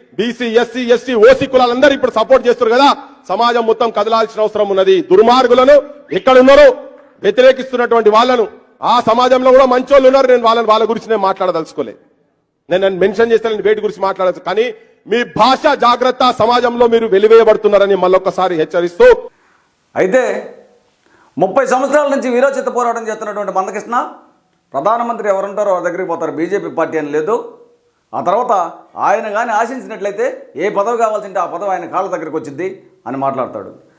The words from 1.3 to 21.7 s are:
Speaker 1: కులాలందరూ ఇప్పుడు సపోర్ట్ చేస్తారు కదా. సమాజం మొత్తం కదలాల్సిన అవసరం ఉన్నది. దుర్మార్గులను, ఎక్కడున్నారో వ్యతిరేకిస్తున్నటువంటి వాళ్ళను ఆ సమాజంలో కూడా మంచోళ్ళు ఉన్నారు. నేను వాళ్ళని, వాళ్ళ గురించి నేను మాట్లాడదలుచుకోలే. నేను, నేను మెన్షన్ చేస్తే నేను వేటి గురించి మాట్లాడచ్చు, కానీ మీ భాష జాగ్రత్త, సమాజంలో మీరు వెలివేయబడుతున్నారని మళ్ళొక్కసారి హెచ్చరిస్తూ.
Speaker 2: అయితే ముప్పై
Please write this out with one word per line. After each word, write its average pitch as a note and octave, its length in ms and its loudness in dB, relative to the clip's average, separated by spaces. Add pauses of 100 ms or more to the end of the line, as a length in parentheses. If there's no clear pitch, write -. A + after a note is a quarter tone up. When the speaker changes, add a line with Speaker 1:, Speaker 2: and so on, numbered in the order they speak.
Speaker 1:
కులాలందరూ B3+ 440 2
ఇప్పుడు B3+ 200 -4
సపోర్ట్ A3+ 300 2
చేస్తారు A#3 280 0
కదా. C#4 140 4 (400)
సమాజం A#3 400 -2
మొత్తం A3+ 280 0
కదలాల్సిన G#3+ 460 -2
అవసరం G#3+ 300 -2
ఉన్నది. F#3+ 220 2 (140)
దుర్మార్గులను, B3 640 4 (420)
ఎక్కడున్నారో C4 480 6 (580)
వ్యతిరేకిస్తున్నటువంటి A#3+ 920 2
వాళ్ళను A#3+ 300 2 (460)
ఆ A3+ 40 2 (140)
సమాజంలో B3+ 460 2
కూడా C4+ 180 6
మంచోళ్ళు C4 360 4
ఉన్నారు. C4 220 4
నేను A#3+ 160 2
వాళ్ళని, A3+ 240 0
వాళ్ళ A3 200 2
గురించి G#3+ 200 -6
నేను G#3 160 0
మాట్లాడదలుచుకోలే. E3 680 -6 (760)
నేను, F3+ 160 -2
నేను F#3+ 180 -2
మెన్షన్ A3 300 0
చేస్తే A3+ 200 0
నేను G3 140 -6
వేటి G#3+ 180 0
గురించి G3 220 -8
మాట్లాడచ్చు, F3+ 420 -4
కానీ G#3+ 160 -2 (460)
మీ A#3 80 0 (200)
భాష B3+ 240 2 (220)
జాగ్రత్త, B3 380 0 (180)
సమాజంలో A#3+ 520 0
మీరు A3+ 220 0
వెలివేయబడుతున్నారని G#3 880 4
మళ్ళొక్కసారి F#3 580 0
హెచ్చరిస్తూ. F3 460 0 (920)
Speaker 2:
అయితే F#3 200 0 (1200)
ముప్పై G#3+ 300 -2